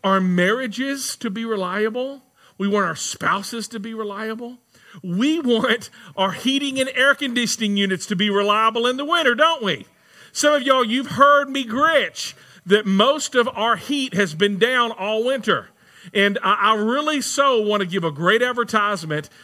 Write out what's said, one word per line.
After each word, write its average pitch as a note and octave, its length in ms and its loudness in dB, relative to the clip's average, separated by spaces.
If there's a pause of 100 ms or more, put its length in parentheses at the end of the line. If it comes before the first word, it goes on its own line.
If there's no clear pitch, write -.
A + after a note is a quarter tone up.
our G3 160 2
marriages A3 960 -2
to A#3+ 120 -6
be A3 160 -6
reliable. A3 760 -4 (340)
We G3 100 -2
want G3+ 180 2
our E3 100 -4
spouses G3+ 720 -6
to A3+ 100 -10
be A3+ 140 -10
reliable. A3 640 -10 (460)
We A#3 360 0
want A#3 500 0 (260)
our F#3+ 160 0
heating C4+ 480 -2
and C4 160 0
air C4+ 200 4
conditioning A#3 600 -2
units G3 300 0
to G#3+ 80 -4
be G#3 140 0
reliable G#3+ 580 2
in B3+ 100 0
the C#4+ 80 -4
winter, D4+ 300 2
don't D#4 260 4
we? F#3 240 -4 (460)
Some D4 220 2
of C#4+ 100 2
y'all, C4 220 4
you've A#3 260 -2
heard C#4+ 380 6
me C4+ 160 -4
gritch B3 680 0 (300)
that G#3 200 4
most A#3+ 500 2
of A#3+ 140 2
our A3+ 260 0
heat C4 380 -6
has F3 200 0
been G3+ 240 0
down A#3+ 340 0
all A3 340 -4
winter. A3 440 -2 (440)
And G3+ 280 2
I, F#3+ 120 2
I G#3 220 4
really C#4 440 0
so C4+ 420 2
want G#3 200 0
to F#3+ 60 -2
give F3 160 -4
a D#3+ 80 -2
great F3 300 2
advertisement, G#3 880 -2 (140)